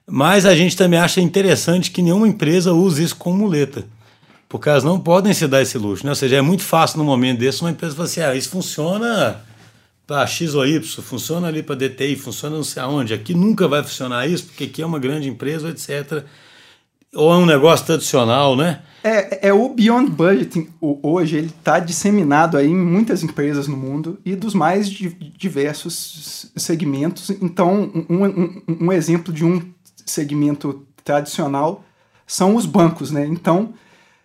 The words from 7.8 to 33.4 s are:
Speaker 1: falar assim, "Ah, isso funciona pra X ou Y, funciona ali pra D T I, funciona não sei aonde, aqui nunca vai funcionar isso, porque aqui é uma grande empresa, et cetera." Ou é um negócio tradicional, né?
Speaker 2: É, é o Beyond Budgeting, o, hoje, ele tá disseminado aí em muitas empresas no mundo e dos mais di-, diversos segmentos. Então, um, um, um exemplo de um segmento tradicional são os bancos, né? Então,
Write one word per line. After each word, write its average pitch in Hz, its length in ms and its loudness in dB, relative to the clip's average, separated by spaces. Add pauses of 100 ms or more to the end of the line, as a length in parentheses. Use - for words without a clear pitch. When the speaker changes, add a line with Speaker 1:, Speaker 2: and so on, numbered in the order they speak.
Speaker 1:
falar 160 120 -6
assim, 165 160 -6
"Ah, 135 140 0
isso 131 140 -6
funciona 185 920 -4 (640)
pra 139 180 -2
X 151 300 -4
ou 135 100 2
Y, 147 160 0 (220)
funciona 165 460 -6
ali 156 120 -6
pra 147 140 -8
D 131 140 -4
T 131 240 -6
I, - 20 -6
funciona 123 400 -10
não 156 80 -4
sei - 180 -10
aonde, 131 320 -2
aqui 110 200 -6
nunca 185 340 2
vai 143 160 0
funcionar 123 420 -6
isso, 170 200 -4
porque - 180 -12
aqui 127 180 -10
é 160 40 -6
uma 165 120 -4
grande 139 320 -4
empresa, 147 400 -8
et 143 80 -12
cetera." 143 480 -8 (880)
Ou 160 200 4
é 175 40 6
um 180 80 6
negócio 151 400 6
tradicional, 135 720 2
né? 151 260 0 (200)
Speaker 2:
É, 202 460 0
é 202 60 4
o 226 160 2
Beyond 233 420 4
Budgeting, 165 580 0 (120)
o, 143 200 -2
hoje, 156 360 0
ele 160 120 -4 (140)
tá 160 160 4
disseminado 165 800 2
aí 143 100 4
em 165 80 2
muitas 185 480 2
empresas 147 440 -4
no 143 100 -6
mundo 147 480 -8
e 185 100 -6
dos 190 180 -6
mais 196 360 0
di-, 185 260 -8 (220)
diversos 151 1160 -8
segmentos. 156 720 -4
Então, 190 600 -2 (200)
um, 185 160 0
um, 175 360 -2 (200)
um 175 100 2
exemplo 170 420 0
de 156 120 -2
um 175 160 2 (440)
segmento 147 800 -4 (180)
tradicional 147 800 -2 (420)
são 196 300 2
os 233 100 0
bancos, 160 440 2
né? 143 160 -2
Então, 170 480 -2 (520)